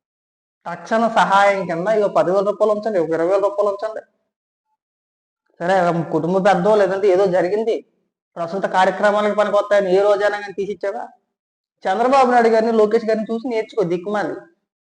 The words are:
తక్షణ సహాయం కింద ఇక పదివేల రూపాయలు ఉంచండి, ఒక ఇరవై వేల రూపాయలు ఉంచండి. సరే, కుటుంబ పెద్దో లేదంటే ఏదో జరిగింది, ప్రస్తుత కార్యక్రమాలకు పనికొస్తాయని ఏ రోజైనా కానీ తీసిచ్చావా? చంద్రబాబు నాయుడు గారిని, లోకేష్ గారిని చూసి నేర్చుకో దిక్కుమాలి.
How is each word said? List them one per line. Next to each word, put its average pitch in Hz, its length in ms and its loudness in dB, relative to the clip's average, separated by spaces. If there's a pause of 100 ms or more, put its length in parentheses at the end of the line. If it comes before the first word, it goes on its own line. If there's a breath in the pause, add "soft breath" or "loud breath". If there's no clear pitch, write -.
(680)
తక్షణ 220 420 -2
సహాయం 196 580 2
కింద 170 220 -4
ఇక 214 180 2
పదివేల 185 380 0
రూపాయలు 208 280 0
ఉంచండి, 214 260 -4
ఒక 156 100 0
ఇరవై 165 180 -2
వేల 196 160 0
రూపాయలు 202 280 0
ఉంచండి. 220 300 -8 (1600)
సరే, 175 520 0
కుటుంబ 175 380 0
పెద్దో 196 280 2
లేదంటే 196 320 0
ఏదో 190 180 4
జరిగింది, 185 580 -2 (520)
ప్రస్తుత 175 260 -8
కార్యక్రమాలకు 202 720 0
పనికొస్తాయని 202 600 0
ఏ 196 60 4
రోజైనా 208 400 2
కానీ 202 120 -12
తీసిచ్చావా? 196 560 -8 (800)
చంద్రబాబు 247 420 2
నాయుడు 233 180 4
గారిని, 220 240 2
లోకేష్ 214 320 2
గారిని 214 280 -2
చూసి 233 160 -6
నేర్చుకో 220 340 -4
దిక్కుమాలి. 180 520 -4 (540)